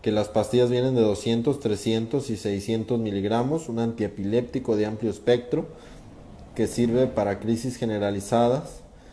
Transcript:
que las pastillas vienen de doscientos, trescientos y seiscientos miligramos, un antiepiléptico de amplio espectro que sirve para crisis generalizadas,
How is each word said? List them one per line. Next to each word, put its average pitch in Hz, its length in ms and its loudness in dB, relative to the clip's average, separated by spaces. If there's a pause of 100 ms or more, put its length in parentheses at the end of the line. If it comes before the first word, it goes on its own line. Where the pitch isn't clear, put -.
que 107 120 0
las 104 160 0
pastillas 120 400 2
vienen 127 260 2
de 117 60 6
doscientos, 117 580 2
trescientos 113 720 0
y 107 80 -4
seiscientos 110 640 -2
miligramos, 113 680 0
un 117 120 -4
antiepiléptico 113 1000 -2
de 107 80 2
amplio 110 260 -2
espectro 120 540 0 (920)
que 110 120 0
sirve 120 400 2
para 101 340 -2
crisis 117 340 -2
generalizadas, 113 1040 0 (340)